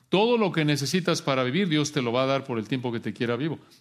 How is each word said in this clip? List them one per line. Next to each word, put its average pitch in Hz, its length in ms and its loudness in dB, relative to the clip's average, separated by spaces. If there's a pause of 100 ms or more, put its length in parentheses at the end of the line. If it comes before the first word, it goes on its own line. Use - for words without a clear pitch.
Todo 226 300 4
lo 196 120 2
que 160 140 0
necesitas 147 580 0
para 131 220 0
vivir, 175 240 0
Dios 147 240 0
te 139 100 -2
lo 120 80 -2
va 127 140 2
a - 20 0
dar 135 180 0
por 117 140 -4
el 107 80 -4
tiempo 123 240 -4
que 117 80 -4
te 107 140 -8
quiera 120 240 -2
vivo. 143 240 -4 (200)